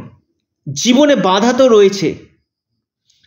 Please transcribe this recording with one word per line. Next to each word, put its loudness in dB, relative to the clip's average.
জীবনে 0
বাধা 0
তো 2
রয়েছে, 2